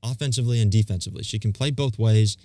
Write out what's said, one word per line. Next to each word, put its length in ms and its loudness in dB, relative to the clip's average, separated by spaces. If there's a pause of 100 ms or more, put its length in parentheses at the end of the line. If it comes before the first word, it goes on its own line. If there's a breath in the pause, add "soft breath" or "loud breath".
offensively 580 -2
and 100 4
defensively. 520 0
She 160 -6
can 140 -2
play 180 -4
both 260 -2
ways. 480 4